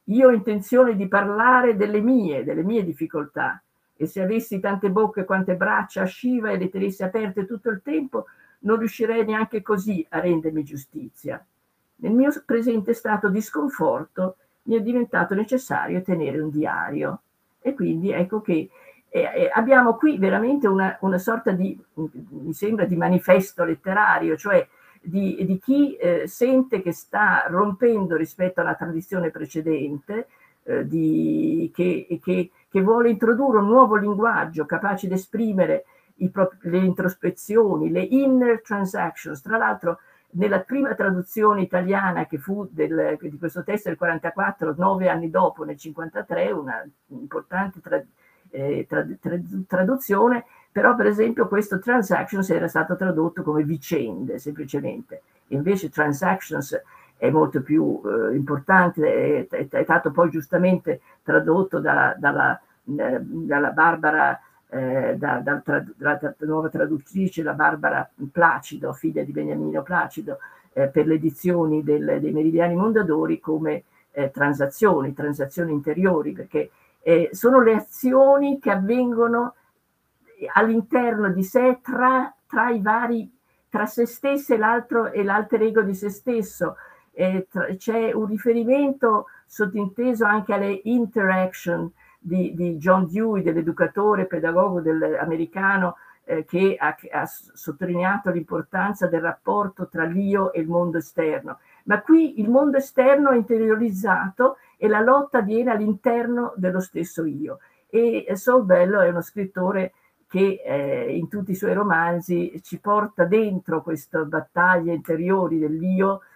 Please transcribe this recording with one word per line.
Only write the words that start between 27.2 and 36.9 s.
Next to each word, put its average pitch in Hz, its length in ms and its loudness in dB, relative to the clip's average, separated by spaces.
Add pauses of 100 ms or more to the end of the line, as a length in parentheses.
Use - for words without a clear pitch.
rompendo 196 680 0
rispetto 180 440 -2
alla 165 140 -2
tradizione 165 560 -6
precedente, 156 960 -6 (380)
eh, - 220 -4
di, 160 840 0
che, 180 480 -2
che, 185 300 -2 (180)
che 196 140 0
vuole 233 260 4
introdurre 233 500 4
un 202 100 2
nuovo 233 260 8
linguaggio 190 720 0
capace 190 400 -4
di 185 80 -4
esprimere 190 680 0 (320)
i 185 140 -2
pro-, 185 220 0 (100)
le 175 160 0
introspezioni, 185 1120 0